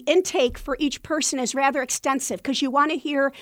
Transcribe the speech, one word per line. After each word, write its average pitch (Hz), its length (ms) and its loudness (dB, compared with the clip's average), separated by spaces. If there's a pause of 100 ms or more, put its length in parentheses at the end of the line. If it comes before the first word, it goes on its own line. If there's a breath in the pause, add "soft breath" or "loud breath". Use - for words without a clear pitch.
intake 294 500 2
for - 220 -6
each 285 240 -2
person 302 340 -2
is 254 160 -2
rather 269 280 2
extensive 262 600 -2
'cause 269 180 -2
you 277 80 0
wanna 285 280 2
hear 277 460 0